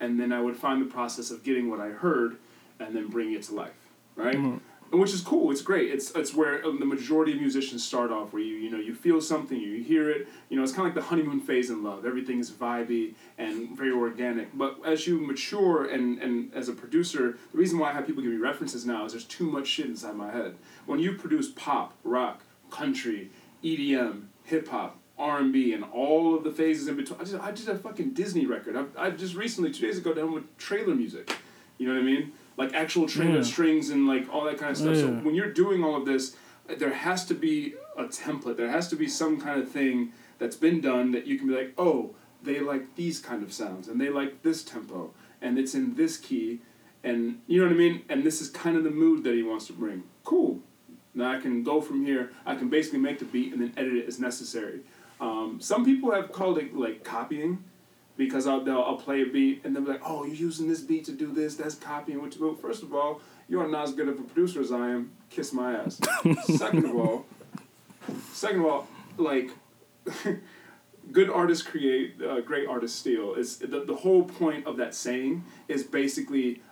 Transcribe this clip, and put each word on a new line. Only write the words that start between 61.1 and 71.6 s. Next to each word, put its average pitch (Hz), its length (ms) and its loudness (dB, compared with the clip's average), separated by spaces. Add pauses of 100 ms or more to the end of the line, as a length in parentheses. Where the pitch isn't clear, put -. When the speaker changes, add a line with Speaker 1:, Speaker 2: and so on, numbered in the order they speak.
Speaker 1:
do 143 200 -4
this. 151 240 -2
That's 151 200 -4
copying 147 440 -6
what 143 160 -10
you 156 80 -2
wrote." 156 160 -2
First - 240 -6
of 143 100 -10
all, 147 260 0 (280)
you 180 120 2
are 160 80 0
not 151 160 0
as 139 100 -4
good 143 140 0
of 135 120 -2
a - 20 -10
producer 170 380 0
as 120 100 0
I 120 200 0
am. 123 200 -2 (200)
Kiss - 220 -6
my 123 220 -2
ass. - 260 -6 (240)
Speaker 2:
<laughs> 165 200 2 (120)
Speaker 1:
Second - 280 4
of 120 120 0
all, 120 300 0 (1080)
second 196 280 0
of 165 60 4
all, 143 200 2 (300)
like, 139 340 2 (560)
<laughs> - 220 -6 (840)
good 185 180 8
artists 175 360 4